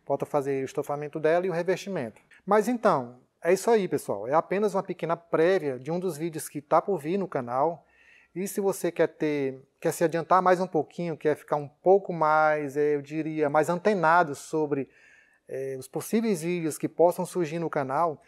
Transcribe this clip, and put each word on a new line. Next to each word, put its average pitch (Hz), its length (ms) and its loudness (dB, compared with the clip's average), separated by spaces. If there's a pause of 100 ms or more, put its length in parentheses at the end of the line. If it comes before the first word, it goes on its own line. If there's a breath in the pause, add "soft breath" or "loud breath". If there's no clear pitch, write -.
Falta 139 200 -2
fazer 139 360 -2
o 135 40 -4
estofamento 147 540 -6
dela 165 260 2
e 190 40 -2
o 170 40 -4
revestimento. 170 680 -4 (240 soft breath)
Mas 208 240 4
então, 156 500 0 (240)
é 165 80 4
isso 190 180 2
aí, 214 200 4
pessoal. 113 360 -4
É 131 80 -2
apenas 185 400 0
uma 190 100 -2
pequena 170 340 -4
prévia 160 600 0
de 131 140 -8
um 175 80 -2
dos 180 160 -4
vídeos 156 320 -8
que 147 140 -10
tá 170 200 2
por 196 160 -4
vir 156 200 -4
no 190 100 -4
canal. 139 580 -2 (480 soft breath)
E 185 140 -6
se 208 140 -6
você 185 280 -2
quer 165 180 0
ter, 143 520 -4 (220)
quer 165 100 0
se 170 140 0
adiantar 165 360 2
mais 180 200 4
um 185 60 -2
pouquinho, 165 500 -4
quer 151 180 0
ficar - 220 -4
um 147 100 -6
pouco 190 460 2
mais, 151 640 2
é, 147 180 2
eu 143 60 -4
diria, 151 480 -2
mais 151 200 2
antenado 175 640 2
sobre, 143 540 -4 (640 soft breath)
é, 135 280 -8
os 131 120 -16
possíveis 208 520 -2
vídeos 165 360 -4
que 156 100 -4
possam 170 380 2
surgir 170 340 -4
no 160 100 -4
canal, 143 580 -2